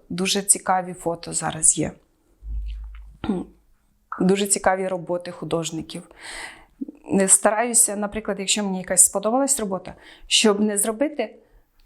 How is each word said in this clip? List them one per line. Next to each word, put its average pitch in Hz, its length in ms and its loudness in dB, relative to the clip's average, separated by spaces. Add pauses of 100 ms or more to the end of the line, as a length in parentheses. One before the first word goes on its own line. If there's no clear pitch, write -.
дуже 190 320 -2
цікаві 185 520 0
фото 170 400 -6
зараз 160 440 0
є. - 140 0 (2250)
Дуже 196 280 4
цікаві 190 400 4
роботи 175 440 -4
художників. 160 720 -4 (1200)
Стараюся, 214 680 4
наприклад, 208 440 -4
якщо 196 240 0
мені 190 140 -2
якась 180 280 4
сподобалась 233 540 0
робота, 190 340 -6 (340)
щоб 202 320 4
не 208 180 2
зробити 226 580 -2 (500)